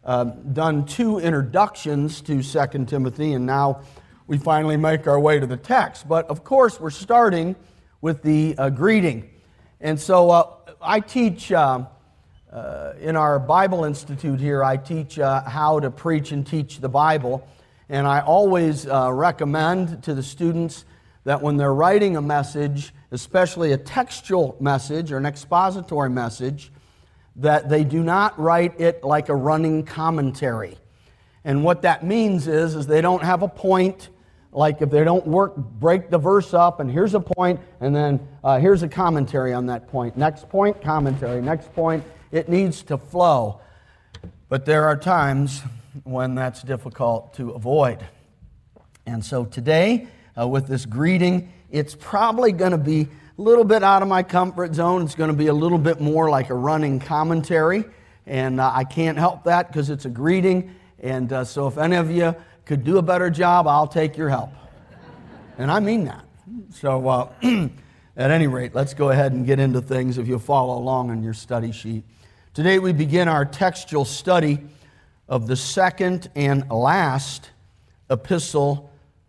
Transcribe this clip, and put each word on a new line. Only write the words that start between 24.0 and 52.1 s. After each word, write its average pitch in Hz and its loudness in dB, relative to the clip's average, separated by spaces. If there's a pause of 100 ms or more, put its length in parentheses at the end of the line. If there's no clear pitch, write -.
message 143 -2
or 139 -6
an 135 -4
expository 170 -2
message, 127 -6 (680)
that 147 2
they 156 2
do 147 0
not 196 0
write 170 2
it 170 2
like 151 0
a 147 0
running 156 0
commentary. 139 -4 (640)
And 143 0
what 175 2
that 165 2
means 196 0
is, 160 0
is 147 -6
they 151 4
don't 175 2
have 175 2
a 196 0
point, 185 0 (420)
like 151 2
if 147 2
they 147 6
don't 170 2
work, 190 2
break 147 0
the 175 2
verse 185 2
up, 175 4
and 139 -2
here's 180 0
a 208 2
point, 180 0 (220)
and 139 0
then, 143 0 (180)
uh, 135 4
here's 180 4
a 160 -4
commentary 143 -2
on 123 -4
that 123 -8
point. 120 -6
Next 147 -2
point, 202 0
commentary. 135 -2
Next 156 -6
point, 160 -2 (300)
it 160 -4
needs 180 0
to 143 -6
flow. 143 0 (880)
But 135 -4
there 151 4
are 151 2
times 139 0 (400)
when 127 -4
that's 127 -6
difficult 117 -4
to 123 -10
avoid. 123 0 (1040)
And 117 -8
so 123 -6
today, 160 0 (280)
uh, 117 -4
with 135 -2
this 135 -6
greeting, 175 0 (180)
it's 147 -6
probably 226 0